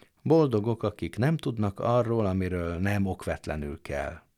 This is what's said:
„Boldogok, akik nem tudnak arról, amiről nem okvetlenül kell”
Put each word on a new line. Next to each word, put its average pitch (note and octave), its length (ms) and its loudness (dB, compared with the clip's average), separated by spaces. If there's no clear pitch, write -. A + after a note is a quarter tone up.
„Boldogok, B2 600 4
akik G2+ 340 -4
nem D3 200 2
tudnak A2 440 -2
arról, A#2 460 2
amiről F2+ 520 0
nem G2+ 280 0
okvetlenül D2+ 760 -4
kell” C#2+ 400 -6